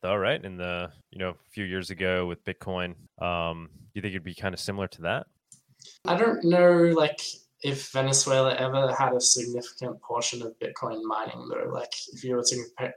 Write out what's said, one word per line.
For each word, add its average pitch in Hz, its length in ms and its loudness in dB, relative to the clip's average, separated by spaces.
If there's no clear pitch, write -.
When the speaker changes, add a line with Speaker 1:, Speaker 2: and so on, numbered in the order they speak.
Speaker 1:
though, 92 140 0
right? 104 280 0
In 92 140 -12
the, 87 360 -6
you - 80 -16
know, 92 120 -4
a - 200 -14
few 104 140 -6
years 92 260 -6
ago 90 360 0
with 87 180 -8
Bitcoin. 90 500 -6
Um, 85 520 -4
do - 260 -18
you 98 40 -6
think 98 100 -6
it'd 92 100 -8
be 87 100 -10
kinda 92 240 -6
similar 98 300 -6
to - 160 -12
that? 82 240 -2
Speaker 2:
I 170 80 2
don't 226 300 2
know, 175 260 8
like, 151 260 2
if 139 280 -4
Venezuela 135 640 4
ever 131 400 2
had 131 180 2
a 123 80 2
significant 120 840 -2
portion 120 400 -2
of 113 180 -10
Bitcoin 113 420 -6
mining, - 460 -6
though. - 240 -4
Like, - 200 -6
if - 100 -16
you 123 140 -2
were 120 80 0
to 123 200 0
compa-, 127 180 -4